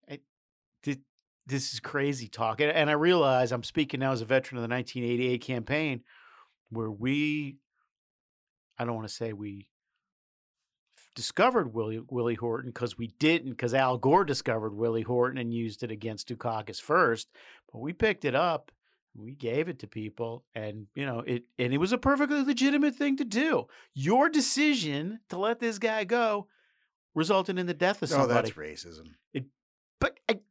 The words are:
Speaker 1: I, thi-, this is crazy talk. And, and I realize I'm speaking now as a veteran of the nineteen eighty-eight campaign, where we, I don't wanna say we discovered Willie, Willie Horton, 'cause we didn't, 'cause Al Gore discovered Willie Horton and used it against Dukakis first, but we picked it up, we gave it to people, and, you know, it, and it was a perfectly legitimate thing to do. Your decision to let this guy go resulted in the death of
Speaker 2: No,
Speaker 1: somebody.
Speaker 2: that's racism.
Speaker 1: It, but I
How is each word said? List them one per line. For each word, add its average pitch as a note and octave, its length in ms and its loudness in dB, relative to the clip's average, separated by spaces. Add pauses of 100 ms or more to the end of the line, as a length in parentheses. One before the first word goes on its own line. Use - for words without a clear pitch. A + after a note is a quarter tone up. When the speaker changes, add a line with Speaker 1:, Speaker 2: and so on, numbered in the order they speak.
Speaker 1:
I, C#3+ 120 -12 (640)
thi-, C3+ 180 -4 (440)
this C3 260 -4
is B2 80 -8
crazy C#3 480 -2
talk. A2+ 320 -2
And, D3 100 4
and D#3 180 4
I D3+ 60 4
realize D3 560 4
I'm A#2+ 140 -2
speaking D3 360 -2
now C3+ 120 2
as A#2+ 100 -2
a A2+ 40 -6
veteran C3 320 2
of A#2+ 40 -4
the A#2 60 -4
nineteen B2 360 -4
eighty-eight B2 380 0
campaign, C3+ 600 -4 (680)
where A2 200 -4
we, C#3 680 -2 (1200)
I B2+ 60 -4
don't A#2 120 -4
wanna A2 120 -8
say A#2 240 -8
we G2+ 360 -12 (1500)
discovered F3+ 580 2
Willie, A2 280 -4 (100)
Willie A#2+ 240 0
Horton, A#2+ 380 -6
'cause A#2+ 260 -6
we A#2 80 -6
didn't, D3 480 2
'cause A#2 180 -2
Al C3 240 2
Gore D#3 280 4
discovered A2+ 500 -2
Willie A2+ 280 0
Horton B2 360 0
and A#2 160 -4
used A2+ 280 -6
it A#2 100 -8
against A2 360 -8
Dukakis A2 520 -6
first, D3 500 2 (420)
but A2 60 -16
we C#3+ 160 -8
picked G#3+ 320 0
it B2+ 80 0
up, D#3+ 360 0 (440)
we A2+ 200 -14
gave C#3 340 -2
it C#3+ 100 -10
to - 80 -14
people, A2+ 580 -10 (100)
and, G#2+ 400 -8
you C#3 120 -6
know, A#2+ 140 -4
it, B2 240 -4 (140)
and B2 140 0
it C#3 60 2
was F#3 140 2
a B3 40 2
perfectly C#4 460 2
legitimate C#4 540 2
thing C#4+ 200 0
to C#4 80 -2
do. A#3 420 2 (280)
Your A3 340 4
decision A3+ 920 2 (100)
to F3 80 -6
let A3+ 200 0
this A3+ 200 -2
guy A3 260 0
go G#3+ 440 0 (680)
resulted F#3 440 2
in F3+ 60 0
the F3 80 -2
death F3 300 0
of C#3+ 80 -2
Speaker 2:
No, C#3+ 80 2
Speaker 1:
somebody. A#2 320 4
Speaker 2:
that's F2 80 -16
racism. D#2 560 -14 (180)
Speaker 1:
It, C3+ 140 -6 (520)
but - 300 -2
I G#3+ 120 0 (100)